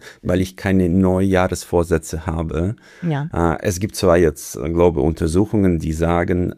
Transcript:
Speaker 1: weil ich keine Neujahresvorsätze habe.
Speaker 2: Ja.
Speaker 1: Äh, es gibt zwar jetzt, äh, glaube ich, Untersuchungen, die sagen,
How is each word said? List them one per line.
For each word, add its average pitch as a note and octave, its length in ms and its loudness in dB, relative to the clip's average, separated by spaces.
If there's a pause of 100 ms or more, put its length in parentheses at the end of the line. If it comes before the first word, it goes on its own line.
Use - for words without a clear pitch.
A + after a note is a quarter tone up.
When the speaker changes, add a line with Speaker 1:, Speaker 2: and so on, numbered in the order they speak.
(220)
Speaker 1:
weil F2+ 180 0
ich F#2 160 -4
keine F#2+ 320 2
Neujahresvorsätze F2+ 1400 0
habe. E2 520 -4 (300)
Speaker 2:
Ja. D3+ 260 -4
Speaker 1:
Äh, E2+ 280 0
es F2+ 180 -4
gibt G2+ 160 -6
zwar F2 220 4
jetzt, E2 400 0
äh, C2+ 140 -6
glaube E2+ 300 2
ich, C2 60 2
Untersuchungen, F2 720 0
die D#2 140 -4
sagen, E2+ 640 -2